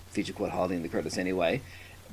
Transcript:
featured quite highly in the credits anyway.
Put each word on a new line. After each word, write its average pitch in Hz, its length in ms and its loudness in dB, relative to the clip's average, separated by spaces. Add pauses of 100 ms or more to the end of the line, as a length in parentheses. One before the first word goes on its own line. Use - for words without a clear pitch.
(120)
featured 95 240 -2
quite 90 160 0
highly 92 240 2
in 82 80 0
the 78 60 -2
credits 85 280 -2
anyway. 92 440 4 (520)